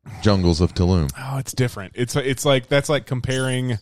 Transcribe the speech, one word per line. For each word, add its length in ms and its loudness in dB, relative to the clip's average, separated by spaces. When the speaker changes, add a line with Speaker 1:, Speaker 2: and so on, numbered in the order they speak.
Speaker 1:
jungles 400 4
of 120 2
Tulum? 460 2
Speaker 2:
Oh, 200 -6
it's 120 -8
different. 460 -4
It's, 180 -4
it's 300 -2
like, 240 2
that's 180 2
like 180 -2
comparing. 760 -2